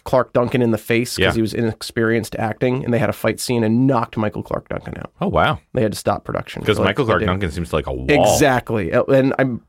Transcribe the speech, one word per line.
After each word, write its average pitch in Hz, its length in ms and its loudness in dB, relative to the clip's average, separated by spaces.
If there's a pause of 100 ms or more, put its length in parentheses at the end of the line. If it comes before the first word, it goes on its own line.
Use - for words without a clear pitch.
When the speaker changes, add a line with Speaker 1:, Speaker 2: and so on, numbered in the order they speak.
Speaker 1:
Clark - 280 2
Duncan 123 300 2
in 117 80 2
the 107 80 0
face 117 380 -2
'cause - 20 -4
Speaker 2:
Yeah. 92 140 2
Speaker 1:
he 113 80 0
was 110 120 -2
inexperienced 113 840 -2
acting, 123 460 -2
and - 80 -2
they 117 60 2
had 104 140 0
a - 20 -10
fight - 260 -2
scene 120 240 0
and 113 220 4
knocked 120 320 0
Michael 107 240 -4
Clark - 280 -8
Duncan - 280 -8
out. - 140 -14 (100)
Speaker 2:
Oh, - 60 -2
wow. 87 320 2 (160)
Speaker 1:
They - 80 2
had 104 80 0
to 85 80 -8
stop - 260 -2
production - 380 -8
Speaker 2:
'Cause 107 140 2
Speaker 1:
for, 110 40 -2
like, 98 160 2
Speaker 2:
Michael 143 60 0
Speaker 1:
a 117 60 0
Speaker 2:
Clark 110 100 2
Speaker 1:
day. 107 80 0
Speaker 2:
Duncan 92 240 -2
seems 82 200 -6
like 76 140 -2
a 69 80 -6
wall. 64 160 -6
Speaker 1:
Exactly. 123 840 2
Uh, 123 120 2
and 135 340 2
I'm 131 320 0